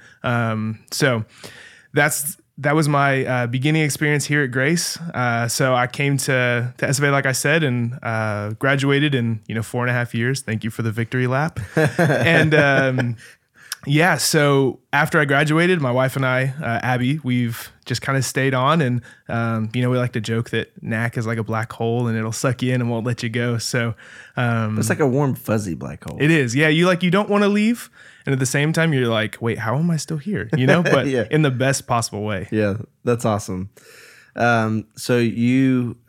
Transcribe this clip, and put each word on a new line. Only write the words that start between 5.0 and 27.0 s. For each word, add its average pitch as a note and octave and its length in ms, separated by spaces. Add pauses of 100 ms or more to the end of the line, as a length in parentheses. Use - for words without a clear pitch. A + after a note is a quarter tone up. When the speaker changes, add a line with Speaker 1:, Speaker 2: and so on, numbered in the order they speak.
Speaker 1:
Uh, A#2+ 460
so B2+ 300
I B2 100
came C#3 320
to, B2 580
to - 120
S C3+ 100
F C#3+ 60
A, C#3+ 80
like C#3 140
I C3+ 60
said, D3+ 300
and, B2 400
uh, G#2+ 560
graduated C#3 560
in, A#2 320
you - 80
know, A2+ 80
four A#2+ 220
and B2 60
a - 20
half A#2+ 220
years. B2 260
Thank G#2 240
you A2+ 60
for A#2 120
the A2+ 80
victory A#2 380
lap. C3 320 (160)
Speaker 2:
<laughs> - 0 (220)
Speaker 1:
And, D#3+ 560
um, C3+ 640 (720)
yeah, D#3 300
so C#3+ 640 (120)
after D3+ 280
I D3 40
graduated, D3+ 560
my B2+ 120
wife B2+ 240
and C3+ 100
I, C3 340
uh, A#2 220
Abby, B2+ 400
we've B2 480 (160)
just A#2+ 160
kinda C3+ 200
stayed C3 300
on. C3+ 300
And, B2 200 (260)
um, A#2 440
you B2 80
know, B2 80
we B2+ 100
like B2 140
to A#2+ 80
joke A2+ 300
that A2+ 200 (120)
nac A2+ 340
is A2+ 100
like A2+ 120
a A2 60
black A2+ 280
hole A#2 360
and A2+ 100
it'll A2 140
suck B2+ 280
you B2+ 140
in B2 60
and A#2 100
won't A2+ 160
let A#2+ 160
you A#2+ 60
go. A#2+ 300
So, A#2 360 (420)
um, A2+ 420
Speaker 2:
It's G#2+ 100
like - 120
a D3+ 60
warm, C3+ 300
fuzzy G#2 380
black C2+ 300
hole. D2 160
Speaker 1:
It C#3+ 100
is. C3 260
Yeah. D#3 120
You, E3 180
like, F3+ 180